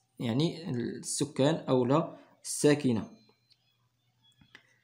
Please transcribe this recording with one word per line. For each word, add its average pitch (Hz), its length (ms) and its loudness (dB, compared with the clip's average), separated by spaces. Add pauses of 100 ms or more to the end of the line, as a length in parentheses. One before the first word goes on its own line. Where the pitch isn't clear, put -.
(180)
يعني 143 520 -2
السكان 135 840 -2
أو 127 300 0
لا 139 320 0 (280)
الساكنة. 139 720 0 (1700)